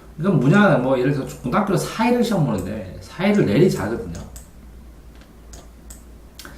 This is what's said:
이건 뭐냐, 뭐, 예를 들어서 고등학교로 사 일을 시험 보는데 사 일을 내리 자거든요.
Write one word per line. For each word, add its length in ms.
이건 200
뭐냐, 380
뭐, 200
예를 160
들어서 280
고등학교로 360
사 320
일을 140
시험 220
보는데 560
사 240
일을 200
내리 240
자거든요. 440